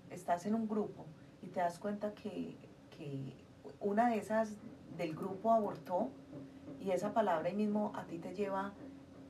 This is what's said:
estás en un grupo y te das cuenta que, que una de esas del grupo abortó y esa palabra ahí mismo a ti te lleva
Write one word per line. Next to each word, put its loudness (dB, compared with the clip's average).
estás 0
en 4
un 2
grupo -2
y -10
te -2
das 2
cuenta -2
que, -6
que -6
una 6
de 4
esas 2
del 0
grupo 2
abortó 4
y 0
esa 2
palabra 4
ahí -2
mismo 4
a -6
ti -8
te -6
lleva 0